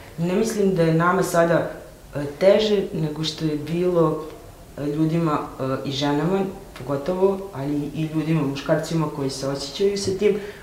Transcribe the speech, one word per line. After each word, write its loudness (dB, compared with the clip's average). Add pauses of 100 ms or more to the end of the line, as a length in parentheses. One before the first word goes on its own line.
(180)
Ne 0
mislim 2
da 2
je 4
nama 4
sada, 2 (440)
e, -4 (140)
teže 6 (100)
nego -2
što -6
je 2
bilo, 2 (540)
e, -4
ljudima, 2 (220)
e, -4
i -4
ženama, 0 (380)
pogotovo, 0 (160)
ali -4
i -2
ljudima, 2
muškarcima -2 (100)
koji -2
se -6
osjećaju -2
sa -2
tim 4 (260)